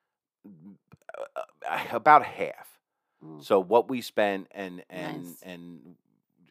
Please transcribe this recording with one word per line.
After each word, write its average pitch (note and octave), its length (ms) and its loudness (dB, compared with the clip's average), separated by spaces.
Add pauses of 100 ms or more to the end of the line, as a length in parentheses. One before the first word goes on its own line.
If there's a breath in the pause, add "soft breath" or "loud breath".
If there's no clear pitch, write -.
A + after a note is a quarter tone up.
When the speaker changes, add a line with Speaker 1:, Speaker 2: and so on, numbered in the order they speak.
(460)
Speaker 1:
uh, - 1300 -14 (140)
about C#3 320 8
half. - 500 -10 (500)
Speaker 2:
Mm. D#2 180 -20
Speaker 1:
So G2 180 4
what F#2+ 280 4
we B2 120 -6
spent G2+ 500 -2
and, F#2 400 -14
and, F2+ 340 -12
Speaker 2:
Nice. E2+ 180 -18
Speaker 1:
and F2 540 -18 (540)